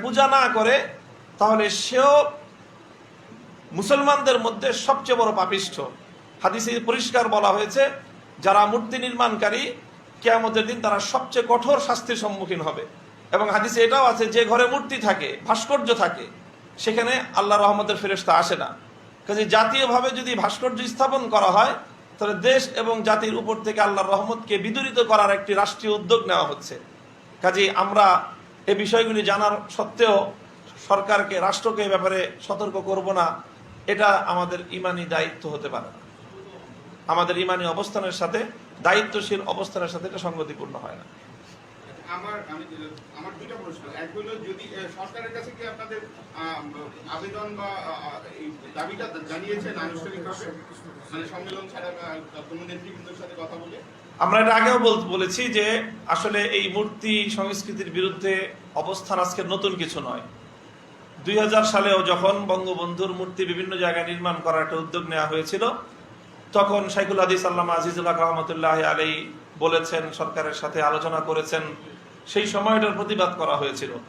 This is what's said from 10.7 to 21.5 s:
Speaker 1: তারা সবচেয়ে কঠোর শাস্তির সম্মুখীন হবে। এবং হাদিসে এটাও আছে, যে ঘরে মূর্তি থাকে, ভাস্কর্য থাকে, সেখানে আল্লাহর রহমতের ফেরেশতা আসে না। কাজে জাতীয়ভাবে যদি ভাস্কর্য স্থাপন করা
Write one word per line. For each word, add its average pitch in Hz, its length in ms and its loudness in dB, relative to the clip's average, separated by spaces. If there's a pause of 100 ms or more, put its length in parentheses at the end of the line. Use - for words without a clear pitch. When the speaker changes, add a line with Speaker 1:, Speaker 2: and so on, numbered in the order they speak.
Speaker 1:
তারা 202 200 2
সবচেয়ে 254 480 0
কঠোর 240 320 4
শাস্তির 240 360 -2
সম্মুখীন 190 440 -4
হবে। 147 260 -4 (460)
এবং 202 180 4
হাদিসে 233 340 4
এটাও 262 200 6
আছে, 226 220 4
যে 233 180 4
ঘরে 240 220 6
মূর্তি 262 300 -2
থাকে, 165 400 0 (100)
ভাস্কর্য 233 480 2
থাকে, 170 320 0 (520)
সেখানে 233 440 0 (120)
আল্লাহর 208 280 4
রহমতের 208 340 4
ফেরেশতা 190 380 0
আসে 170 220 4
না। 139 200 -6 (500)
কাজে 208 180 0
জাতীয়ভাবে 247 640 4
যদি 247 240 -4
ভাস্কর্য 220 540 -2
স্থাপন 262 420 0
করা 202 200 4